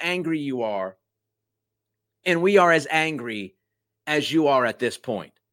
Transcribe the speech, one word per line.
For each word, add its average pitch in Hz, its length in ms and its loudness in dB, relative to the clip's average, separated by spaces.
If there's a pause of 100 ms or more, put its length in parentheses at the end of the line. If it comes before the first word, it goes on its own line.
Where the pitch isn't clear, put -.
angry 170 380 -4
you 131 240 -6
are. 98 340 -4 (1300)
And 170 160 2
we 196 160 4
are 175 140 6
as 151 200 2
angry 120 640 -4 (500)
as 151 260 -2
you 156 160 2
are 131 180 4
at 110 140 -4
this 120 180 -2
point. 98 360 -10 (200)